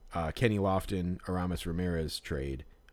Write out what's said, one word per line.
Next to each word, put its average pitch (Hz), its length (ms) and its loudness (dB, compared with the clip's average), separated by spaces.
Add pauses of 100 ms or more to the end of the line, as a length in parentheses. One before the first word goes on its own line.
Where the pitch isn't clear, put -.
(140)
uh, 82 180 0
Kenny 107 280 4
Lofton, 95 680 2
Aramis 90 400 0
Ramirez 85 540 0
trade, 67 460 -4 (280)